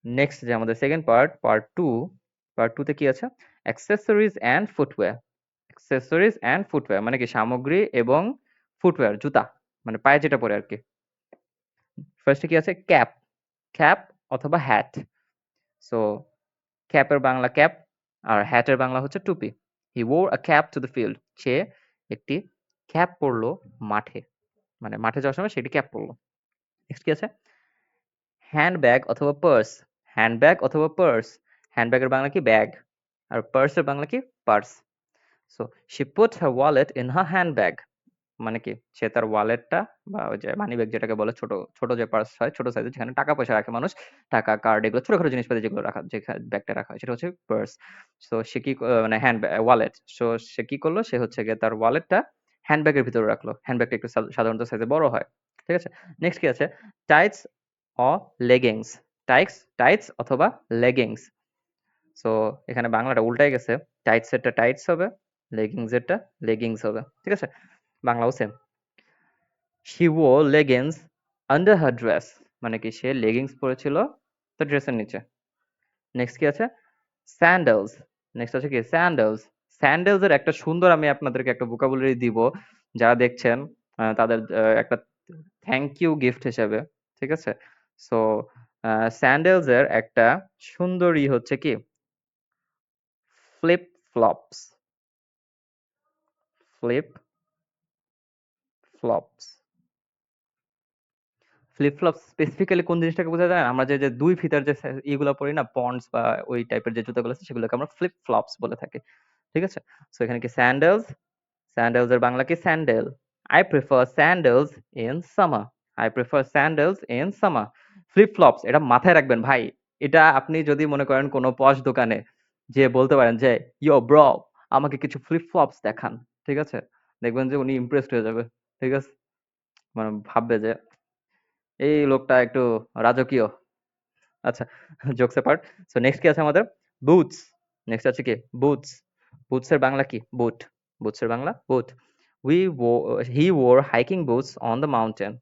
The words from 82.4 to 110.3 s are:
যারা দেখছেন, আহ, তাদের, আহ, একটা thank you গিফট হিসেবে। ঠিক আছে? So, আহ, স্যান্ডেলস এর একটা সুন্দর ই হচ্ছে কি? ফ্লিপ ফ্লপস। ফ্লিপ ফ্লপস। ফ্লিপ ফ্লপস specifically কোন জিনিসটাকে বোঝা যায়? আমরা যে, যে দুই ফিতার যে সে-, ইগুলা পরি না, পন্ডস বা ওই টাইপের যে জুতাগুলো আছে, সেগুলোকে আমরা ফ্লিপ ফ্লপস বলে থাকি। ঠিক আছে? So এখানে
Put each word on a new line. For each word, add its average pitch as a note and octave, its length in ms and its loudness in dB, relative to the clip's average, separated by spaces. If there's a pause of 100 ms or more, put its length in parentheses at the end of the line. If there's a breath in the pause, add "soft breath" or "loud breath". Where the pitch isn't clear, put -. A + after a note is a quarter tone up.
যারা A#2 200 4
দেখছেন, B2 480 0 (340)
আহ, A2 160 -2
তাদের, A2+ 260 0
আহ, A2 380 0
একটা A2+ 200 -2 (720)
thank C#3 220 -4
you D#3 260 -2
গিফট B2 300 -2
হিসেবে। A2+ 360 -4 (380)
ঠিক C#3 120 -8
আছে? - 220 -6 (580 soft breath)
So, A#2+ 40 -2 (680 soft breath)
আহ, A2+ 260 0
স্যান্ডেলস D#3 580 2
এর B2+ 180 6
একটা A#2 640 2 (120)
সুন্দর F3+ 560 -2
ই C#3+ 140 0
হচ্ছে B2+ 280 -2
কি? C3+ 180 -4 (1800)
ফ্লিপ F3 200 2 (320)
ফ্লপস। - 640 -2 (2000)
ফ্লিপ A#2+ 260 -4 (1900)
ফ্লপস। - 600 -6 (2250)
ফ্লিপ C#3+ 220 0
ফ্লপস E3 220 0 (180)
specifically F3 460 -2
কোন E3+ 160 -2
জিনিসটাকে E3 300 -2
বোঝা E3+ 180 0
যায়? F3 140 2
আমরা C3 240 0
যে, C#3 140 -2
যে C#3 100 0
দুই C#3+ 260 0
ফিতার D3 280 -2
যে C#3+ 100 -2
সে-, C3+ 300 -8
ইগুলা C#3+ 300 -2
পরি C#3+ 200 -6
না, D3+ 100 -2
পন্ডস B2 500 -6
বা A#2 340 -4
ওই A#2+ 160 -6
টাইপের A2 300 -4
যে A2+ 100 -6
জুতাগুলো A#2 280 -6
আছে, - 140 -12
সেগুলোকে A#2 300 -6
আমরা C3 100 -6
ফ্লিপ F3 260 -6 (140)
ফ্লপস - 360 -2
বলে A#2+ 140 -8
থাকি। - 240 -16 (540)
ঠিক E3 100 0
আছে? F#3+ 160 -10 (340 soft breath)
So - 100 -6
এখানে A#2+ 160 -4